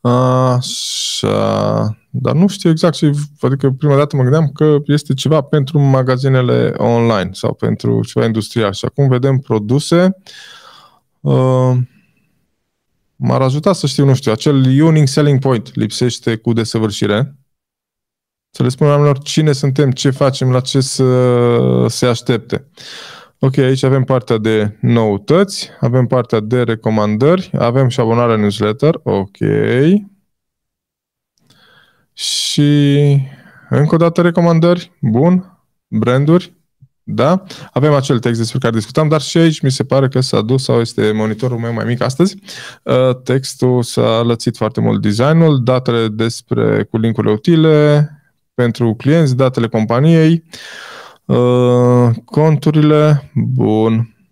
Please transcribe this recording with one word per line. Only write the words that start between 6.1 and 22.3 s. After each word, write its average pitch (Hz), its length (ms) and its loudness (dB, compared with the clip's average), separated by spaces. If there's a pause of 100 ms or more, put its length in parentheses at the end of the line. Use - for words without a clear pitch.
online 113 560 0
sau 113 200 -6
pentru 113 500 -2
ceva 117 220 -2
industrial. 110 480 -2
Și - 120 -10
acum 139 220 -2
vedem 131 300 0
produse. 143 760 0 (1040)
Uh, 131 580 0 (1400)
m-ar 131 260 -2
ajuta 147 320 0
să 151 140 -4
știu, 139 180 0
nu 135 80 4
știu, 127 180 -2
acel 143 240 0
unique 143 500 4
selling 147 340 2
point 131 360 -2
lipsește 113 600 -2
cu 117 180 -4
desăvârșire. 110 840 -2 (1120)
Să - 140 -6
le 123 60 0
spunem 143 220 -4
oamenilor 143 280 2
cine 156 320 -2
suntem, 135 400 0
ce 131 180 -2
facem, 131 420 -2
la 127 80 0
ce 131 200 -2
să 127 1080 0
se - 180 -2
aștepte. 120 640 -2 (720)